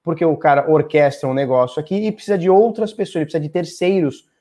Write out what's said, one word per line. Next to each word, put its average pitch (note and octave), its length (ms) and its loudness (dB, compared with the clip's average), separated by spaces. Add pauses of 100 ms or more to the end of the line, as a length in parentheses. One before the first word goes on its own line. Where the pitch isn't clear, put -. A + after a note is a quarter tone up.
Porque C3+ 220 -2
o D#3 120 2
cara C#3+ 340 2
orquestra D3 580 2
um C3 60 -2
negócio B2+ 460 0
aqui G3 260 -4
e G#3+ 60 -2
precisa G3+ 240 -4
de F3+ 140 0
outras G#3+ 420 2
pessoas, F3+ 240 -6
ele D#3 80 -2
precisa D#3 180 -4
de D3+ 60 -6
terceiros F3 800 -2 (120)